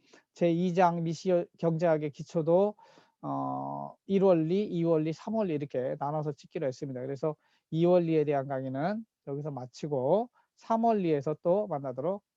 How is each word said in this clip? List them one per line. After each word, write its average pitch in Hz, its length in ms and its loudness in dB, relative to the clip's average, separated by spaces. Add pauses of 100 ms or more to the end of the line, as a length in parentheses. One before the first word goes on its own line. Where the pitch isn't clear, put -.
(340)
제 170 180 2
이 175 220 0
장 170 300 2
미시 175 420 0 (120)
경제학의 160 540 0
기초도, 170 640 2 (480)
어, 139 720 -6 (100)
일 190 180 2
원리, 180 420 4
이 175 180 -2
원리, 160 300 2
삼 214 220 -8
원리 196 200 -2
이렇게 139 440 -4
나눠서 151 340 -4
찍기로 160 340 -8
했습니다. 127 340 -8
그래서 139 340 -4 (360)
이 160 140 2
원리에 170 400 4
대한 139 220 -2
강의는 139 560 -4 (240)
여기서 147 240 -8
마치고 143 800 -2 (280)
삼 226 260 -2
원리에서 165 600 2
또 196 240 2
만나도록 143 560 -6 (140)